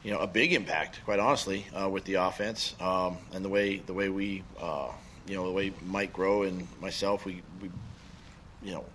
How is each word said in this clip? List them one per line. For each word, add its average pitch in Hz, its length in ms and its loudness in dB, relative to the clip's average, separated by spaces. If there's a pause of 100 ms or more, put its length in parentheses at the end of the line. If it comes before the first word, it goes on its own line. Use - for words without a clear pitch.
you 104 80 -2
know, 104 80 2
a 98 80 2
big 117 240 6
impact, 82 540 0
quite 101 140 4
honestly, 101 540 4
uh, 98 140 0
with 95 160 0
the 95 120 0
offense, 98 680 2
um, 92 360 2 (160)
and 95 120 -4
the 98 40 -2
way, 101 280 4
the 90 160 -8
way 98 160 2
we, 98 340 -2 (160)
uh, 73 300 -2 (360)
you 95 100 -4
know, 92 100 -2
the 92 80 -2
way 98 180 2 (140)
Mike 95 260 0
Groh 98 340 4
and 92 220 -2 (140)
myself, 98 420 0
we, 90 180 -6 (200)
we, 95 80 -8 (920)
you 98 120 -6
know 78 100 -6 (120)